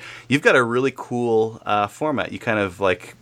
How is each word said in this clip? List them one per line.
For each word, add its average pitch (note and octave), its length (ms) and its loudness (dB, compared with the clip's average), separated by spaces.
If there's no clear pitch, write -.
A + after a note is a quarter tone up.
you've C#3 120 0
got G#3+ 140 4
a B2+ 80 6
really B2+ 320 0
cool, A2+ 720 0
uh, G#2 220 0
format. A#2+ 440 -4
You G2 80 -10
kind A2 180 -2
of, F#2 220 -2
like, F#2 420 -2